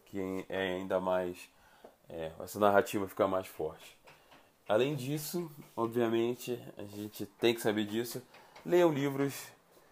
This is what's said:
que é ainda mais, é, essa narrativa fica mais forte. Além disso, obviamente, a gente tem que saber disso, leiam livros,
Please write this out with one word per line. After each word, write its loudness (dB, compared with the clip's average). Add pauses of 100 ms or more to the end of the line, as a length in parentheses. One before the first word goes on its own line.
que -6
é -2
ainda 0
mais, -2 (600)
é, -8
essa -10
narrativa 4
fica 2
mais 0
forte. -8 (720)
Além 4
disso, -4 (240)
obviamente, 0 (160)
a -10
gente -8
tem 2
que -8
saber 2
disso, -4 (440)
leiam 6
livros, -2 (460)